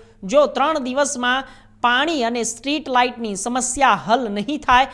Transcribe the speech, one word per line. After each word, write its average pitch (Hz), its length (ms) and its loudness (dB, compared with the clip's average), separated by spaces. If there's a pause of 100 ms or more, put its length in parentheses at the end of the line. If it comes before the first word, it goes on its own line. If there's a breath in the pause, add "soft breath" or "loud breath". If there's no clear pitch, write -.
(240 soft breath)
જો 262 220 4
ત્રણ 294 340 0
દિવસમાં 254 640 -2 (380 loud breath)
પાણી 262 420 2
અને 233 200 -2
સ્ટ્રીટ 277 460 -6
લાઇટની 247 460 0
સમસ્યા 247 580 0 (140)
હલ 233 220 2
નહીં 208 300 -4
થાય 254 340 4